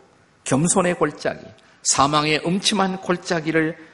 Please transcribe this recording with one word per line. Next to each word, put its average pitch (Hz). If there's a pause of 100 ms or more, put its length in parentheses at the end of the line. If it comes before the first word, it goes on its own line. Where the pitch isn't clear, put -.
(440)
겸손의 175
골짜기, - (360)
사망의 151
음침한 190
골짜기를 160 (160)